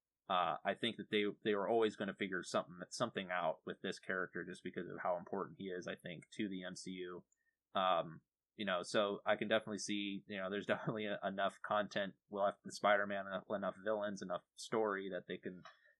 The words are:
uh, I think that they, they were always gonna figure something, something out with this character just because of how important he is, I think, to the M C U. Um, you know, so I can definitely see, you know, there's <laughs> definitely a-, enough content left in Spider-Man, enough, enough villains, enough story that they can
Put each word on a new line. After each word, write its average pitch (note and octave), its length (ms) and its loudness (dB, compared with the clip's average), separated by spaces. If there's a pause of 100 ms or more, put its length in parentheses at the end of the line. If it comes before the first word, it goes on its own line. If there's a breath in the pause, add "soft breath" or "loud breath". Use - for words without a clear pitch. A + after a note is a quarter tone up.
(300)
uh, F2 340 4
I G2 100 2
think A2+ 220 -2
that G2 140 -10
they, G#2 140 6 (200)
they G#2+ 100 4
were G2 140 2
always A2 280 4
gonna G2 180 -2
figure F#2 280 -2
something, F#2 320 -2 (160)
something G2 420 -2
out E2+ 320 0
with F2+ 160 -6
this F#2+ 180 -4
character F2+ 460 -4
just F2+ 180 -10
because F2+ 260 -8
of F2+ 140 -10
how F2+ 160 0
important F2 400 -6
he G2 80 -8
is, F2+ 220 -6
I G2 60 -4
think, F2 300 -10 (120)
to G#2 120 -2
the F#2 160 -6
M F2+ 120 -8
C - 140 -10
U. F2+ 320 -8 (520)
Um, E2+ 460 4 (360)
you A2 80 -4
know, F#2 180 2
so G2+ 420 2
I G#2 120 4
can G#2+ 120 -2
definitely G#2+ 300 2
see, G2+ 500 -2
you G#2 80 -6
know, F#2+ 140 -4
there's G2+ 160 -2
<laughs> - 0 -
definitely G#2+ 400 0
a-, G2+ 200 -2
enough G2 400 0
content G2+ 460 0 (180)
left G2 340 2
in F#2+ 60 -10
Spider-Man, G2+ 560 4
enough, F#2+ 240 -4
enough G2 240 0 (100)
villains, G#2 360 0
enough F2+ 220 -4 (140)
story G2+ 560 2
that F2+ 160 -4
they - 100 -4
can F2+ 240 -8 (380 loud breath)